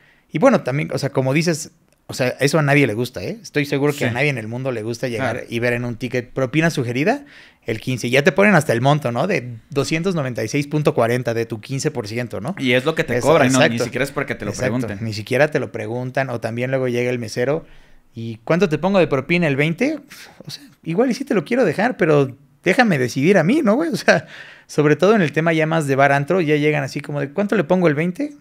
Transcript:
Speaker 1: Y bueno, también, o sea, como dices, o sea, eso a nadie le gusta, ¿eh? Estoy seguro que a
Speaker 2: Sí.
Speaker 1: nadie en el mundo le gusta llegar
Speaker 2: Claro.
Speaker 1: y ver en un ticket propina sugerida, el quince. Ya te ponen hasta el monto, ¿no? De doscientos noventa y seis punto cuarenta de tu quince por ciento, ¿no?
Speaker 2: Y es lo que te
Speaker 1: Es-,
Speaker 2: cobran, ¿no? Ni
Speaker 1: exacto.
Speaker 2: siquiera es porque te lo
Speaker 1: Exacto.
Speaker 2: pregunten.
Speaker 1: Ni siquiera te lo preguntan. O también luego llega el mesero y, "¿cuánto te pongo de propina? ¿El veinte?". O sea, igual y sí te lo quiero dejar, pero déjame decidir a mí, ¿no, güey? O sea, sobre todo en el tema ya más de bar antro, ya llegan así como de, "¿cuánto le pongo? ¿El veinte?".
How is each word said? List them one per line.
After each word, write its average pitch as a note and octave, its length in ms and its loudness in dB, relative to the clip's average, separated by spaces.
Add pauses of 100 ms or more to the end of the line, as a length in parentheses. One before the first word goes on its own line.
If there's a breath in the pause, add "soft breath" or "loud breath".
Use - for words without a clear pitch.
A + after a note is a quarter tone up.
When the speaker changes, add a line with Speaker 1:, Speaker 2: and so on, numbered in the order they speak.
(320 soft breath)
Speaker 1:
Y E3 80 -4
bueno, A#3 220 6
también, D3 320 -4
o C#3 40 -4
sea, C3+ 120 -4
como C3 240 0
dices, D#3+ 380 -2 (360)
o - 60 -12
sea, B2+ 140 -2 (120)
eso C#3+ 200 2
a - 20 4
nadie C#3+ 260 4
le G#2 60 -2
gusta, G#2 300 -6
¿eh? G3 180 -8
Estoy D3 240 -4
seguro C#3+ 280 0
que C#3+ 120 -4
a A#2+ 40 0
Speaker 2:
Sí. A2+ 40 -2
Speaker 1:
nadie C#3 160 0
en C3 80 -2
el G#2+ 100 -8
mundo B2+ 240 -6
le A2 120 -6
gusta A#2+ 240 -6
llegar A#2+ 300 -4
Speaker 2:
Claro. - 120 -12
Speaker 1:
y A#2 100 -6
ver A#2+ 140 0
en A#2+ 120 -2
un A#2+ 100 -6
ticket B2 360 -4
propina D3+ 380 0
sugerida, D#3 560 -2 (400 loud breath)
el A2+ 160 -4
quince. B2 300 -4
Ya C#3 120 4
te F3 80 4
ponen G3+ 220 4
hasta D3+ 200 2
el A#2+ 80 0
monto, C#3 300 2
¿no? B2 140 -2
De B2 300 -4 (160)
doscientos D#3+ 420 -2
noventa B2+ 300 -4
y A2 40 -2
seis C#3+ 200 -2
punto D3+ 260 0
cuarenta A#2+ 400 0
de A2+ 140 -2
tu A2 140 -8
quince C3 280 -6
por A2 180 -6
ciento, A2+ 340 -8
¿no? D3 180 -8
Speaker 2:
Y B2+ 140 2
es B2+ 120 2
lo D#3+ 80 0
que D#3+ 100 -2
te A#2+ 140 -2
Speaker 1:
Es-, A#2+ 80 0
Speaker 2:
cobran, C#3 260 4
¿no? C3 60 4
Ni D3 80 6
Speaker 1:
exacto. A#2 200 0
Speaker 2:
siquiera B2 180 -4
es C#3+ 80 -4
porque C3+ 240 -6
te G#2 100 -10
lo G#2 60 -4
Speaker 1:
Exacto. B2 260 -4
Speaker 2:
pregunten. G#2+ 260 -6
Speaker 1:
Ni A2 100 -6
siquiera B2 360 0
te D3 100 -2
lo A#2 120 -4
preguntan. B2 580 -6
O A#2+ 100 -6
también A#2+ 300 -4
luego C3 200 0
llega B2 200 0
el B2 80 -2
mesero B2 480 -4 (480 soft breath)
y, A#2 300 -10
"¿cuánto E3+ 260 2
te D3+ 80 0
pongo F#3+ 220 2
de D#3 80 4
propina? D#3 400 0
¿El C#3 80 0
veinte?". E3 420 0 (480 loud breath)
O D3+ 60 -16
sea, - 120 -16 (200)
igual G3+ 260 0
y A#3 60 0
sí C#4+ 100 -8
te - 80 -2
lo F3 100 2
quiero A#3+ 220 0
dejar, G3 320 0
pero D3 400 2 (260)
déjame F#3+ 360 4
decidir C3 400 2
a D3+ 40 4
mí, C4 200 2
¿no, G3+ 100 4
güey? D#4+ 160 0
O A3+ 80 -2
sea, F3+ 300 2 (400 loud breath)
sobre D3 280 2
todo G3 200 4
en G3 80 4
el D3 80 0
tema E3 220 0
ya D#3 120 2
más D#3+ 220 0
de C3+ 80 2
bar C#3 160 6
antro, C#3+ 280 2
ya D3+ 160 2
llegan D3 280 0
así C#3 180 -8
como C#3+ 180 -8
de, C#3+ 120 -4
"¿cuánto G3+ 240 -2
le F#3 80 2
pongo? F#3 240 2
¿El D3 80 2
veinte?". F#3 460 -4